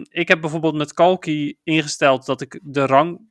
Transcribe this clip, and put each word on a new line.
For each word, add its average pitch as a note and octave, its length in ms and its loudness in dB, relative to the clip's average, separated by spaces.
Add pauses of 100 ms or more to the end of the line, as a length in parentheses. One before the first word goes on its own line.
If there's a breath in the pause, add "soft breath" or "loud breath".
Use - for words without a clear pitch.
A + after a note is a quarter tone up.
ik E3+ 180 -6
heb F3 140 0
bijvoorbeeld D#3 340 -4
met D3 180 -6
Kalki E3 680 0
ingesteld D#3 640 0
dat C3+ 160 -4
ik C3+ 220 -14
de C#3 220 -2
rang, D3 340 2 (100)